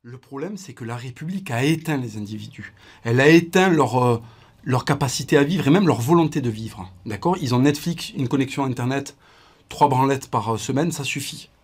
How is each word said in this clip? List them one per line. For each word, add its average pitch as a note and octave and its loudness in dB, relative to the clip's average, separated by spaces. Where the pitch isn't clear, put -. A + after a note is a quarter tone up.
Le B2 -18
problème, C#3 -10
c'est - -16
que A#2+ -14
la A#2 -8
République D3+ -10
a A#2+ -2
éteint D#3 0
les A2+ -8
individus. G#2+ -12
Elle A#2 2
a C#3 8
éteint E3+ 6
leur, B2+ 2
euh, A#2+ 2
leur B2+ -2
capacité C#3+ 0
à C#3+ 6
vivre D#3+ 0
et - 4
même F#3 6
leur A#2+ 2
volonté D#3 2
de B2 -2
vivre. G#2+ -10
D'accord ? A#2+ -2
Ils B2+ -2
ont B2 4
Netflix, D3 0
une C3+ -2
connexion C3+ -2
Internet, C3 -4
trois D3 2
branlettes C3 2
par, A2+ -2
euh, - -2
semaine, C3+ -2
ça C#3 -8
suffit. - -8